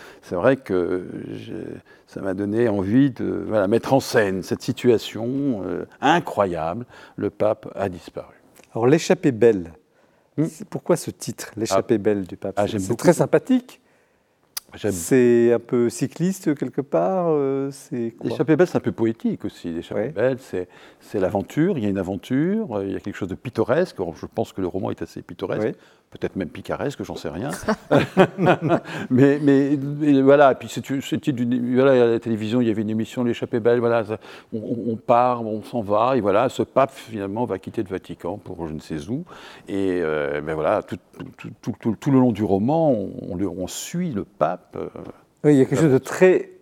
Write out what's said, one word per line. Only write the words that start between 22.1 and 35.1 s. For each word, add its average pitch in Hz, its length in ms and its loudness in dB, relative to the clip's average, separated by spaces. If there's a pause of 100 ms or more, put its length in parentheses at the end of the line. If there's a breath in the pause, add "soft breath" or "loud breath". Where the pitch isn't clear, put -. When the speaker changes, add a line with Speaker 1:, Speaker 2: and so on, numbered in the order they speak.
Speaker 1:
euh, 98 80 -2
il 98 80 -6
y - 20 -6
a 92 60 -8
quelque 101 160 -10
chose 104 100 -6
de 90 80 -8
pittoresque. 127 640 -2
Or, 82 160 -6
je 90 120 -12
pense - 260 -6
que - 80 -8
le 95 60 -2
roman 101 240 -6
est - 100 -10
assez - 220 -12
pittoresque. - 380 -6
Speaker 2:
Oui. 117 140 -4 (360 soft breath)
Speaker 1:
Peut-être - 240 -8
même 92 140 -6
picaresque, 95 540 -8
j'en 85 120 -12
sais - 140 -10
rien. 98 220 -8 (400)
<laughs> 170 1160 2
Mais, 139 320 6
mais, 139 360 4
mais 143 440 2
voilà, 135 340 8
puis - 140 -12
c'est, 123 140 -8 (180)
c'était 127 300 -4
d'une, 120 440 -2
voilà, 131 280 6
à 117 40 6
la 117 120 2
télévision, 110 420 -2
il 117 60 2
y 113 40 2
avait 104 100 0
une 104 80 -2
émission, 110 340 -4
L'échappée 120 360 -2
belle, 120 200 4
voilà, 117 260 2
ça, 107 120 -6 (360 loud breath)
on, 117 60 -6
on, 110 340 -6
on - 20 -6
part, 120 500 2